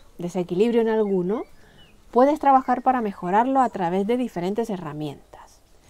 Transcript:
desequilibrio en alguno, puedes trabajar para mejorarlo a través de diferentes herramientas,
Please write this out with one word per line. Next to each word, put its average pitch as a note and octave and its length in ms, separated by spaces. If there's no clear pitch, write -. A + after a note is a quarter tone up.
desequilibrio F#3 640
en A3+ 80
alguno, G#3 540
puedes C#4 300
trabajar C4 420
para B3+ 200
mejorarlo A3 600
a A#3 80
través G3 380
de A#3+ 100
diferentes A3 540
herramientas, D3+ 920